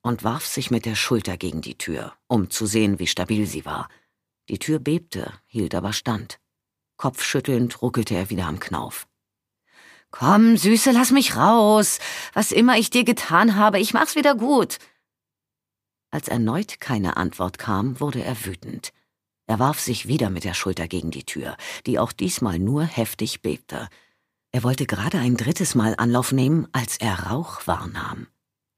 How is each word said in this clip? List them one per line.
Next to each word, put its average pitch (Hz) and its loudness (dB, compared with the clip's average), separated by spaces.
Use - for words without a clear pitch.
und 117 -2
warf 117 -2
sich - -4
mit 117 0
der 110 -2
Schulter 101 0
gegen 80 -6
die - -12
Tür, - -8
um 107 2
zu - -4
sehen, 101 2
wie 87 -4
stabil 104 -2
sie 73 -8
war. 78 -8
Die 98 -6
Tür 156 -2
bebte, 147 -4
hielt 104 -4
aber 98 -2
stand. - -6
Kopfschüttelnd 131 -2
ruckelte 117 0
er 95 -2
wieder 90 -4
am 80 -6
Knauf. - -8
„Komm, 208 6
Süße, 220 4
lass 240 6
mich 269 4
raus. 208 6
Was - 0
immer 240 6
ich 226 2
dir 247 2
getan 220 4
habe, 208 4
ich 214 -2
mach's 311 0
wieder 285 4
gut.“ 240 2
Als 151 -6
erneut 117 -2
keine 104 -2
Antwort 90 -4
kam, 110 -2
wurde 131 -4
er 113 -6
wütend. - -12
Er 110 -2
warf 139 2
sich 110 -4
wieder 123 0
mit 90 -6
der 87 -4
Schulter 82 -4
gegen 82 -6
die 69 -10
Tür, 65 -10
die 117 0
auch 117 0
diesmal 117 -2
nur 131 0
heftig 117 -4
bebte. - -8
Er 120 0
wollte 127 0
gerade 110 -2
ein 123 2
drittes 131 -2
Mal 110 2
Anlauf 120 2
nehmen, 135 2
als 120 -4
er 90 -4
Rauch 139 -6
wahrnahm. 92 -6